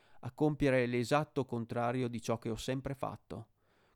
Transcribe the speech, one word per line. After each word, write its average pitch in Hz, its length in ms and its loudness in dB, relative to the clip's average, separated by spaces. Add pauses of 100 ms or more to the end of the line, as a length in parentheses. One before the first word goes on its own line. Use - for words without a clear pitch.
(200)
a 127 100 -10
compiere 135 560 4
l'esatto 123 580 0
contrario 120 600 -2
di 117 160 -6
ciò 113 160 0
che - 100 -8
ho 110 60 -2
sempre 135 400 -4
fatto, - 540 -10 (480)